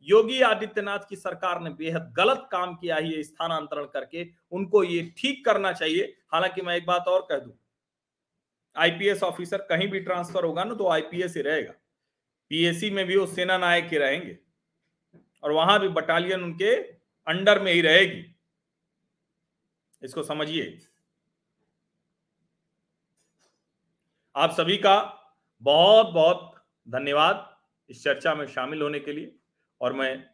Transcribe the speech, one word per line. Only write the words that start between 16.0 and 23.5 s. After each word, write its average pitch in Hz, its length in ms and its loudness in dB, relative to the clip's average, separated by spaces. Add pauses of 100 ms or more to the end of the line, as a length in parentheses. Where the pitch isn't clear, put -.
उनके 180 320 0 (520)
अंडर 190 360 4
में 190 100 0
ही 170 80 4
रहेगी। 175 440 4 (1800)
इसको 135 200 -10
समझिए। 151 560 -6 (3500)